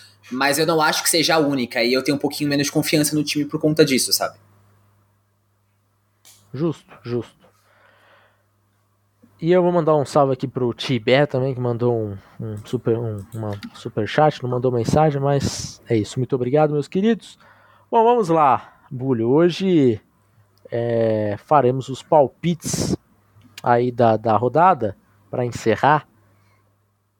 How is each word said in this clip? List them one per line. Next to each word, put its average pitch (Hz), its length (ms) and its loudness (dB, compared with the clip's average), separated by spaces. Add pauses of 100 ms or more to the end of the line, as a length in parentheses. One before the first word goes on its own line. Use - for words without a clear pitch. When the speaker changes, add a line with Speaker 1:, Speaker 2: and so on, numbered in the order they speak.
(320)
Speaker 1:
mas 135 280 0
eu 160 80 0
não 165 120 0
acho 165 220 0
que - 80 -2
seja 160 260 2
a 165 40 4
única, 131 440 -2
e 120 80 0
eu 127 120 0
tenho 147 120 0
um 135 40 -6
pouquinho 147 300 -4
menos 143 180 0
de - 40 -6
confiança 151 440 -2
no 151 80 0
time 147 220 -4
por 156 140 -8
conta 156 240 2
disso, 131 300 0
sabe? - 240 -4 (2250)
Speaker 2:
Justo, 151 400 -6 (100)
justo. 120 380 -8 (2000)
E 165 100 0
eu 180 120 4
vou 180 80 2
mandar 156 240 2
um 139 100 0
salve 139 280 2
aqui 131 140 -4
pro 123 240 -4
Tibé 123 540 0
também, 131 300 -4
que 120 40 -8
mandou 120 380 -2
um, 104 200 -6 (220)
um 110 240 -10
super, 117 340 -2
um, 107 360 -8
uma 107 260 -8 (140)
super 113 340 -6
chat, - 360 2
não 127 60 -6
mandou 123 220 -2
mensagem, 143 480 0
mas - 680 -4
é 117 80 2
isso. 104 220 -4
Muito 127 160 -2
obrigado, 147 380 0
meus 147 140 -4
queridos. 202 520 -2 (500)
Bom, 233 140 2
vamos 233 260 2
lá, 156 420 2 (180)
Bulho. 123 400 -2
Hoje, 160 720 4 (720)
é, 113 680 -2
faremos 131 500 0
os 131 140 -12
palpites - 920 -2 (680)
aí 123 280 2
da, 117 240 4
da 110 220 0
rodada, 123 580 2 (340)
pra 123 160 -4
encerrar. 120 640 0 (1120)